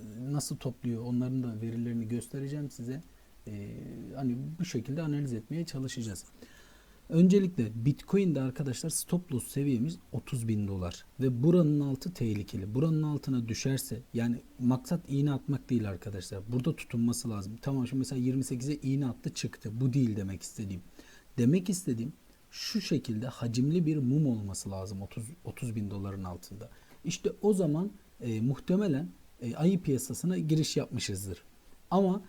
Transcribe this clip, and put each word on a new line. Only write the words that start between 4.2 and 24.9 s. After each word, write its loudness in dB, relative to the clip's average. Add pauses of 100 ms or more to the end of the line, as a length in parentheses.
bu -2
şekilde -2
analiz 0
etmeye -4
çalışacağız. -6 (840)
Öncelikle 6
Bitcoin'de 4
arkadaşlar -2
stop -2
loss -2
seviyemiz 0 (120)
otuz -4
bin 2
dolar -4 (140)
ve 2
buranın 8
altı -2
tehlikeli. -2
Buranın 2
altına -2
düşerse, -2 (120)
yani 0 (180)
maksat 2
iğne 2
atmak -2
değil 2
arkadaşlar. -8 (120)
Burada 0
tutunması 0
lazım. -4
Tamam, 0
şimdi -2
mesela -2
yirmi 2
sekize -2
iğne 0
attı, -6
çıktı. -6 (100)
Bu 2
değil 4
demek -4
istediğim. -8 (560)
Demek 6
istediğim -2 (380)
şu -4
şekilde -2
hacimli 2
bir 2
mum 4
olması -2
lazım -6